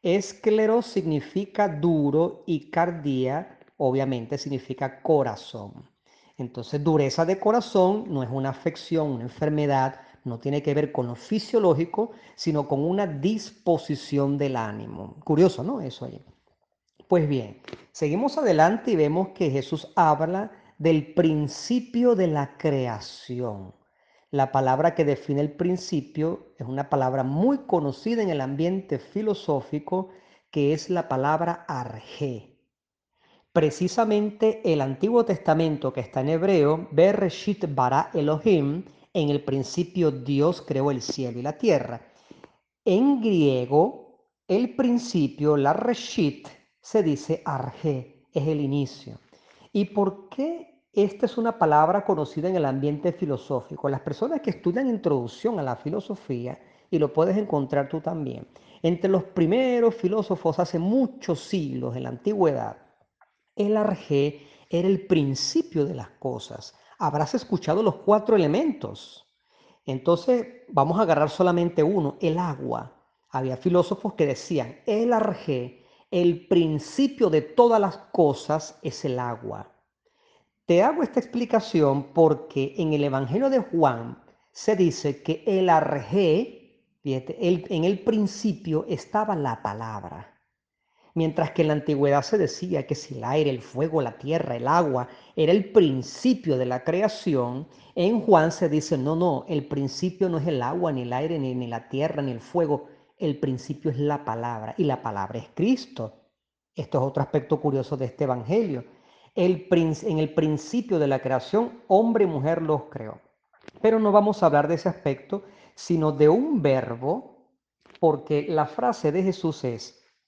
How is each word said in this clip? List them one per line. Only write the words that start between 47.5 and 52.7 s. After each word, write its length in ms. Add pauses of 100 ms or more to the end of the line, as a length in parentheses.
es 160
el 140
inicio. 580 (540)
¿Y 120
por 440
qué 400 (240)
esta 320
es 120
una 200
palabra 460
conocida 460
en 60
el 100
ambiente 480